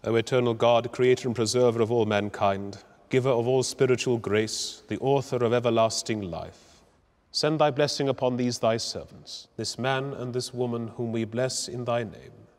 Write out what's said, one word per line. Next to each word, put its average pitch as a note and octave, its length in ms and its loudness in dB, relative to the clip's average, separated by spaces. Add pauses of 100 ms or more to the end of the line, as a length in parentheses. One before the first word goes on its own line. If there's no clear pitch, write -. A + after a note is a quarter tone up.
O A2 100 0
eternal A#2+ 400 2
God, A#2 380 4
creator B2+ 360 2
and A#2 80 -2
preserver A#2+ 460 2
of G#2+ 100 2
all A2+ 140 2
mankind, G2+ 760 -2 (280)
giver C3 200 2
of A#2 160 2
all C3 160 2
spiritual B2 560 2
grace, - 720 -2
the G#2 100 -4
author C3 460 0
of A2+ 80 2
everlasting A2+ 720 2
life, E2 600 -12 (500)
send D3+ 280 0
thy D3+ 100 6
blessing C#3+ 380 0
upon B2+ 280 0
these B2 240 -2
thy A2+ 180 4
servants, - 760 -12
this - 220 -8
man C3+ 360 -2
and B2 180 -8
this B2 220 -6
woman A#2 420 -4
whom A#2 160 -4
we A2+ 120 -2
bless B2 440 -4
in B2 160 -8
thy A#2+ 200 -2
name - 280 -14 (260)